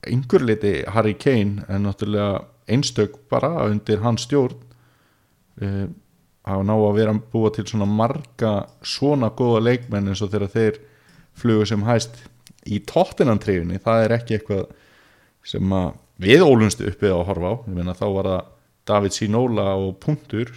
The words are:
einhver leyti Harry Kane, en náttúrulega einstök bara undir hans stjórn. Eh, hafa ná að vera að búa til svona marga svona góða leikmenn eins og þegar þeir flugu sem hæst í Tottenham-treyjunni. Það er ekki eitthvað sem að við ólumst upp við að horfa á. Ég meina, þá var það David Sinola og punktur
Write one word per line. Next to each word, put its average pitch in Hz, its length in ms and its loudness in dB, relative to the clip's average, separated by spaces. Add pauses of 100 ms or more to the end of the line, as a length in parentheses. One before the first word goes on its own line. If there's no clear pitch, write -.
einhver 135 400 0
leyti 104 480 0
Harry 107 220 2
Kane, 101 560 0
en 98 160 -2
náttúrulega 101 580 -2 (240)
einstök 117 480 -2 (140)
bara 147 400 0
undir 107 320 0
hans 113 260 -2
stjórn. 139 300 0 (1040)
Eh, 98 260 -4 (580)
hafa 98 180 -2
ná 104 120 0
að 104 200 2
vera 107 180 2
að 107 80 -2 (100)
búa 110 220 0
til 107 100 -6
svona 101 240 -4
marga 110 800 -2 (160)
svona 139 500 0
góða 120 320 2
leikmenn 113 460 0
eins 95 120 -4
og 101 100 -4
þegar 101 200 -2
þeir 110 280 0 (560)
flugu 110 300 2
sem 104 180 -2
hæst 113 340 -2 (500)
í 101 120 -2
Tottenham-treyjunni. 98 1000 0
Það 113 240 2
er 107 80 2
ekki 117 280 -2
eitthvað 98 260 -4 (800)
sem 95 240 -2
að 92 240 -2 (260)
við 110 240 8
ólumst 110 380 4
upp 101 200 -6
við 101 100 2
að 87 160 0
horfa 87 200 -2
á. 107 80 -2 (120)
Ég 95 80 -8
meina, 90 200 -4
þá 107 180 -4
var 95 120 -2
það 92 180 -2 (440)
David 101 260 2
Sinola 110 520 0 (100)
og 95 240 -4
punktur 123 580 -4